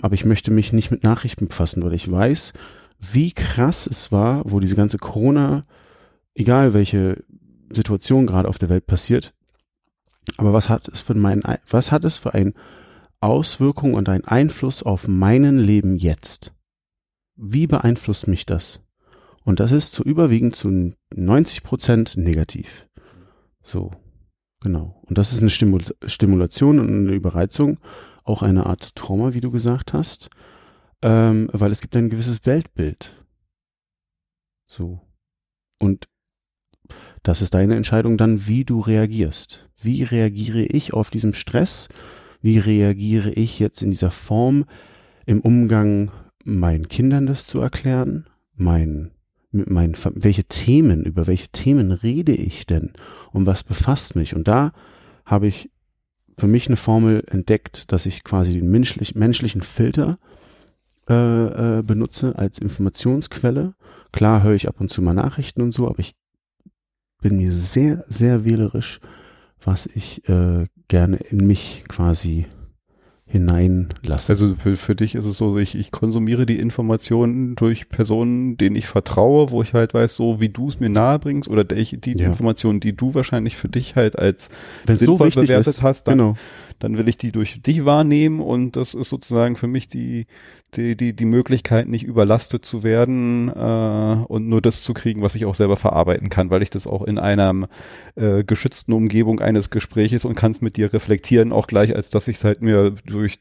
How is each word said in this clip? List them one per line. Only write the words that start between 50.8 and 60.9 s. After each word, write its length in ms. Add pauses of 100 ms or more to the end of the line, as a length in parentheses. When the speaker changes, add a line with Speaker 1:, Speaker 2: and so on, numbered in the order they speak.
Speaker 1:
über 220
welche 220
Themen 420
rede 420
ich 340
denn? 260 (400)
Und 140
was 160
befasst 540
mich? 200
Und 120
da 240 (520)
habe 220
ich 240 (640)
für 100
mich 200
eine 100
Formel 520
entdeckt, 640
dass 120
ich 200
quasi 360
den 100
menschlich-, 440
menschlichen 480
Filter, 560 (920)